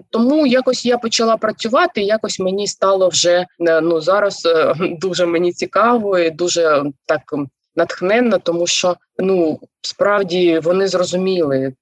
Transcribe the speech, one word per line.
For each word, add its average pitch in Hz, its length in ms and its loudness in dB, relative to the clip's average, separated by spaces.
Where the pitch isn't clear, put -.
тому 277 360 2
якось 254 400 0
я 240 120 2
почала 226 380 0
працювати, 220 640 -2
якось 214 380 -2
мені 190 260 -2
стало 190 420 2
вже, 175 380 0
е, 160 120 4
ну, 165 200 0
зараз, 196 460 0
е, 160 320 2
<laughs> 165 220 -4
дуже 175 260 -2
мені 170 260 0
цікаво 208 680 0
і 165 120 0
дуже 160 520 0
так 156 280 -4
натхненно, 196 640 0
тому 170 280 -2
що, 180 300 -2
ну, 180 420 0
справді 180 760 0
вони 180 300 0
зрозуміли, 175 920 -2